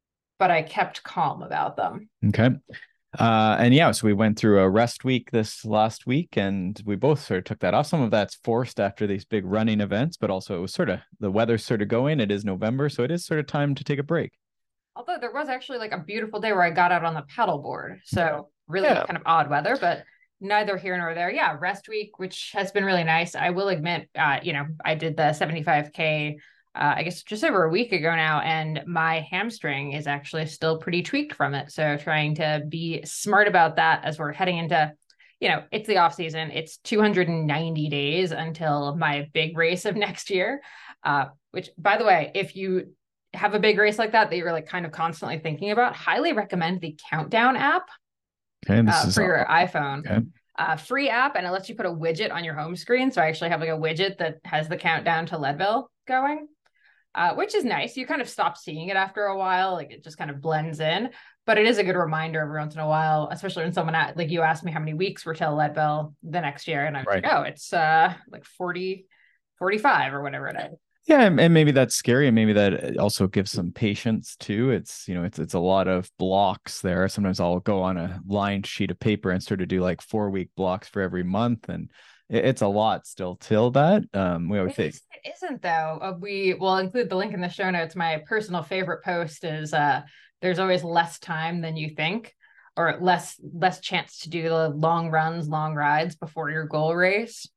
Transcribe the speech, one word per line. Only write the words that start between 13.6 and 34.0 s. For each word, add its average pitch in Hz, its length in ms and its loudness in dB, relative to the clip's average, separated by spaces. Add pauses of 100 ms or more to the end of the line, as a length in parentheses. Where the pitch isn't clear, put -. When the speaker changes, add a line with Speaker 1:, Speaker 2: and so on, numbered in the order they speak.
Speaker 2:
to - 80 -8
take 143 160 -2
a 143 40 -2
break. 135 280 -2 (640)
Speaker 1:
Although 277 240 -8
there 240 140 -8
was 285 160 -6
actually, 254 300 -8
like, 214 120 -10
a 180 80 -6
beautiful 214 400 -6
day 214 140 0
where 180 100 4
I 170 60 4
got 175 240 4
out 170 100 2
on 165 100 0
the 151 100 -6
paddleboard. 147 840 -4
So 156 420 -2 (220)
really 190 180 0
Speaker 2:
Yeah. - 160 4
Speaker 1:
kind 175 140 -6
of - 80 -16
odd 160 240 4
weather, 156 260 0
but 175 300 -2 (340)
neither 202 380 0
here 180 200 -4
nor 170 160 -4
there. 175 160 -2
Yeah, 208 300 0
rest 190 300 -6
week, 214 280 -8
which - 360 -10
has 196 180 -2
been 202 140 0
really 185 180 2
nice. 165 320 0
I 170 140 -2
will 185 180 -2
admit, 170 500 -4
uh, 143 240 2
you 170 120 -4
know, 143 140 -4 (180)
I 156 100 0
did 156 220 -4
the 156 160 2
seventy-five 151 580 -2
K, 151 460 -2 (360)
uh, 147 220 2
I - 80 -2
guess 180 200 -8
just 214 200 -8
over 214 220 4
a 160 40 2
week 226 220 0
ago 165 240 0
now, 156 240 2
and 156 480 -2
my 160 420 0
hamstring 160 640 -4
is 147 160 -8
actually 143 380 -4
still 160 320 -2
pretty 170 260 -4
tweaked 294 320 -4
from 143 180 0
it. 139 160 -6
So 151 280 -2
trying 151 380 -2
to 151 300 -2
be 165 380 -6
smart 208 460 2
about 160 260 6
that 160 300 2